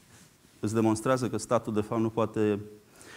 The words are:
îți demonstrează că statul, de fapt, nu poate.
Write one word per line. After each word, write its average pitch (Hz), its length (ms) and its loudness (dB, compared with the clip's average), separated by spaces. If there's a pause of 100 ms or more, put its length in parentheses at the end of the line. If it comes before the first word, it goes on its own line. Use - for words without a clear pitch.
(600)
îți 107 140 -2
demonstrează 113 560 2
că 113 80 -4
statul, 113 360 0
de 107 80 2
fapt, 113 200 -2
nu 113 80 0
poate. 107 500 0 (580)